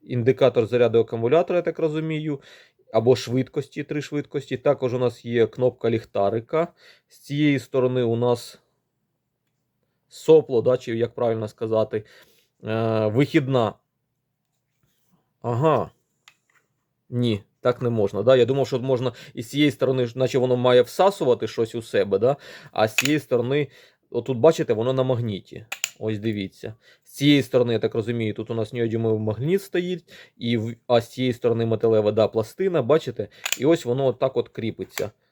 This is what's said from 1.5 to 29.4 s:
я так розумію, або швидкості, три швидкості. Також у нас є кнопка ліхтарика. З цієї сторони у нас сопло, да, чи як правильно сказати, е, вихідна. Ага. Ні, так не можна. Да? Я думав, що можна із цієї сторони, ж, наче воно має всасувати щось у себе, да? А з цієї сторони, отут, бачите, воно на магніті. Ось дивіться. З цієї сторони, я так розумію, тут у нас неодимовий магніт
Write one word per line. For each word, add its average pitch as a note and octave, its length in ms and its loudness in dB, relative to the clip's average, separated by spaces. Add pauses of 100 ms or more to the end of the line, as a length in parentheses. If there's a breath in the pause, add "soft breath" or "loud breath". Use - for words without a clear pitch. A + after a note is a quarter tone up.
я F3 60 0
так E3 160 -6
розумію, D#3 640 -4 (520 loud breath)
або A#2 240 4
швидкості, C3 680 -4
три D3 200 -6
швидкості. C#3 540 -6
Також C3 380 0
у B2 40 -2
нас B2 260 -2
є A#2 220 2
кнопка A#2+ 440 -2
ліхтарика. A2+ 800 -2 (400 soft breath)
З - 100 -20
цієї C#3+ 400 0
сторони B2+ 440 0
у A#2 140 0
нас A#2+ 440 -2 (1500)
сопло, D3 540 2
да, B2+ 140 2
чи A#2 200 -6
як A2+ 180 -4
правильно A2+ 340 -2
сказати, A2 560 -4 (600 soft breath)
е, A2+ 420 0
вихідна. B2+ 640 0 (1700)
Ага. A#2+ 480 0 (1200)
Ні, A#2+ 320 0 (180)
так B2 220 -2
не A#2+ 80 -2
можна. G#2 320 0
Да? C3 140 6
Я A#2+ 80 6
думав, C3+ 220 0
що C3+ 120 -2
можна B2+ 340 -2 (220 loud breath)
із A#2 160 -12
цієї C#3+ 200 2
сторони, C3 360 0
ж, A#2 120 -10
наче C3 200 0
воно B2+ 180 2
має B2 260 6
всасувати B2 640 0
щось A2+ 280 -4
у A#2 80 -6
себе, G2 360 0
да? B2+ 180 2 (360 loud breath)
А A2 160 2
з A2+ 60 -12
цієї D3+ 240 0
сторони, C3+ 500 -2 (420 soft breath)
отут, A#2+ 280 -4
бачите, D3+ 340 4
воно A2+ 200 -2
на C3 100 0
магніті. A2+ 640 -4 (320)
Ось G#2+ 200 -6
дивіться. G#2+ 560 -8 (300 soft breath)
З - 60 -20
цієї C#3+ 320 4
сторони, A#2+ 300 0
я A2 60 0
так A2 160 -2
розумію, A2+ 400 -4
тут A2 160 -10
у A#2 40 -6
нас A2 180 -6
неодимовий A2+ 460 -2
магніт A#2+ 440 -2